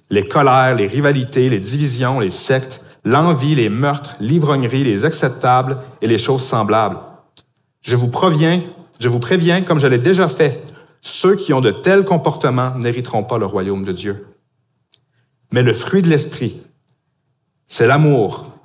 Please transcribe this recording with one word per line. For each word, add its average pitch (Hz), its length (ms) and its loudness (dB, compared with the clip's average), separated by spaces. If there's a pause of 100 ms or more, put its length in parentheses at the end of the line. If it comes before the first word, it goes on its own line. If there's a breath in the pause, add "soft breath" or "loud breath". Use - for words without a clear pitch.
(100)
les 98 180 0
colères, 131 460 4
les 101 140 0
rivalités, 131 600 0
les 107 120 0
divisions, 127 600 -2
les 98 80 0
sectes, - 540 -4 (220 loud breath)
l'envie, 147 500 2
les 113 160 2
meurtres, 143 500 -4
l'ivrognerie, 135 640 0
les 110 220 0
acceptables 135 720 0 (240 loud breath)
et 113 40 -2
les 113 120 2
choses 131 260 -2
semblables. 107 540 -2 (840)
Je 123 160 -2
vous 123 120 0
préviens, 165 520 2 (400)
je 120 80 -2
vous 120 100 0
préviens, 175 440 2
comme 160 180 0
je 139 60 4
l'ai 123 120 4
déjà 175 300 2
fait, - 340 0 (380 loud breath)
ceux - 360 0
qui - 180 -2
ont 131 80 2
de 107 80 2
tels 190 340 2
comportements 131 720 -2
n'hériteront 120 480 -4
pas 120 140 -4
le 104 80 -2
royaume 98 380 -4
de 98 80 -4
Dieu. 98 360 -8 (1200)
Mais 123 100 2
le 117 100 2
fruit 190 300 0
de 170 60 2
l'esprit, - 520 -2 (1080)
c'est - 200 0
l'amour, 135 800 2